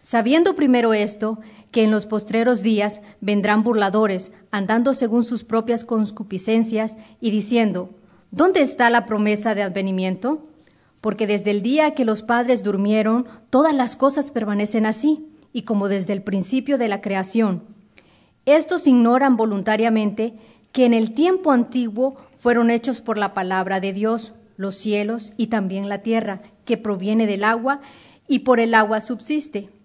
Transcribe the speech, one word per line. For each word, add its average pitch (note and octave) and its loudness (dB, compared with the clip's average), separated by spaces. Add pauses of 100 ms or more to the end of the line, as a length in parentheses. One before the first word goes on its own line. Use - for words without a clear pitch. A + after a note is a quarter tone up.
Sabiendo C#4+ 2
primero B3 2
esto, G#3+ -4 (300)
que A3 2
en G#3+ 4
los G#3+ 0
postreros A3 0
días G#3 0 (180)
vendrán G#3 0
burladores, G3+ 0 (180)
andando A3 0
según A#3 0
sus A#3 -6
propias A3+ -2
concupiscencias, A3 -2 (240)
y A3+ -2
diciendo, G3+ 0 (400)
"¿Dónde F4 2
está B3+ 2
la A#3 4
promesa G#3+ 0
de G3+ -2
advenimiento?" F#3+ -4 (540)
Porque G#3+ -2
desde G#3 0
el G#3 0
día D4+ 0
que C4 0
los A3 -2
padres A#3+ 0
durmieron, G#3+ 0 (240)
todas D4 4
las B3+ -2
cosas C#4 0
permanecen G#3+ -2
así, C#4+ 0 (240)
y A#3+ -6
como G3+ -2
desde G3 -2
el G3 -6
principio G#3+ -2
de A#3 0
la G3+ -4
creación. G3 -2 (720)
Estos D#4+ 2
ignoran B3 6
voluntariamente A3 0 (360)
que B3+ 2
en A#3+ 4
el A3 0
tiempo F#4 2
antiguo B3 0 (200)
fueron A#3+ 2
hechos A#3 -2
por A3 -4
la G3+ -2
palabra F#3+ -2
de F#3+ -4
Dios, A3 -4 (240)
los F#3+ -6
cielos G#3 -4
y A3+ 0
también G3 -4
la G3+ -6
tierra, A3 -4 (240)
que A#3 0
proviene G#3+ -2
del G3+ -2
agua, A#3 0 (480)
y C4+ 0
por A#3+ 2
el A#3 0
agua A3 4
subsiste. A3+ -8 (140)